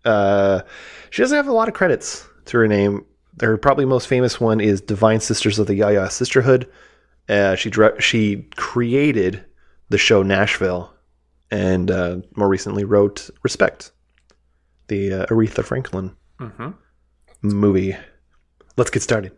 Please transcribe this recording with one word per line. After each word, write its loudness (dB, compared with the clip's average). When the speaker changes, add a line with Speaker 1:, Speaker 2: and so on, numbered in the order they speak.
Speaker 1:
Uh, 2
she -2
doesn't 2
have -2
a -2
lot 0
of -10
credits -2
to -2
her 4
name. 0
Her 0
probably 2
most 0
famous 0
one 2
is 2
Divine 0
Sisters -2
of 0
the 0
Yaya 2
Sisterhood. 2
Uh, 2
she -6
dire-, 2
she 0
created -2
the 0
show 4
Nashville, -2
and, 0
uh, -2
more 0
recently -2
wrote 0
Respect, -2
the, -4
uh, -4
Aretha 0
Franklin -8
Speaker 2:
Mm-hmm. -14
Speaker 1:
movie. 0
Let's 0
get -4
started. -4